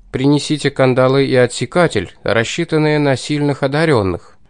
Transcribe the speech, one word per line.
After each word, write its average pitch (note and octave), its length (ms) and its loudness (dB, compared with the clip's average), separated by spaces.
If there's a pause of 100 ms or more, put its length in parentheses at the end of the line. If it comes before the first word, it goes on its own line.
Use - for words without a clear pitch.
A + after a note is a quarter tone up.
(100)
«Принесите C#3+ 600 0
кандалы C3 520 2
и B2+ 120 0
отсекатель, B2 880 0
рассчитанные D3+ 720 0
на C#3+ 160 2
сильных C#3+ 480 -2
одарённых», C3+ 760 -2 (120)